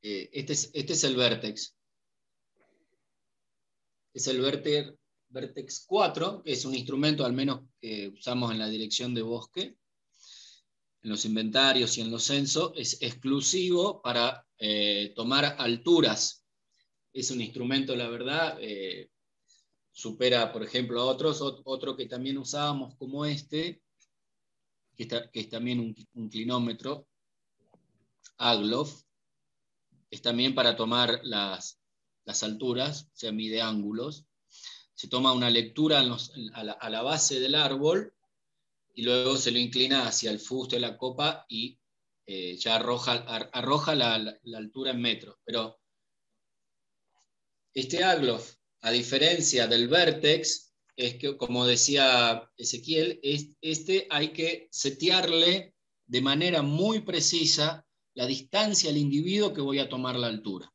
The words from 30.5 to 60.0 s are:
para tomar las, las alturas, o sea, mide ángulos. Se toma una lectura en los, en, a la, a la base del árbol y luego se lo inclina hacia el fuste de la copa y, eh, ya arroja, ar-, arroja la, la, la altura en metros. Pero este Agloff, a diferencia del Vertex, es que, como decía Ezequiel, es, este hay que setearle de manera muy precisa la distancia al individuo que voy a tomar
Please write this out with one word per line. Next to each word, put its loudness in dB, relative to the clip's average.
para 4
tomar 0
las, -6
las -4
alturas, -2
o -20
sea, -6
mide -2
ángulos. -4
Se -12
toma 4
una 2
lectura 4
en 4
los, -8
en, -10
a -10
la, -6
a -10
la -4
base 0
del 0
árbol 2
y -6
luego 2
se 0
lo 2
inclina 2
hacia 0
el -4
fuste -4
de 0
la -6
copa -4
y, -8
eh, -8
ya 0
arroja, 0
ar-, -6
arroja 2
la, 2
la, -6
la -12
altura -6
en -2
metros. -4
Pero -4
este -2
Agloff, 2
a -4
diferencia 4
del 4
Vertex, 2
es -2
que, -4
como 0
decía 6
Ezequiel, 0
es, -2
este 0
hay 0
que -4
setearle 2
de 2
manera 2
muy 2
precisa 2
la -2
distancia 0
al 2
individuo 2
que -4
voy 0
a 0
tomar -4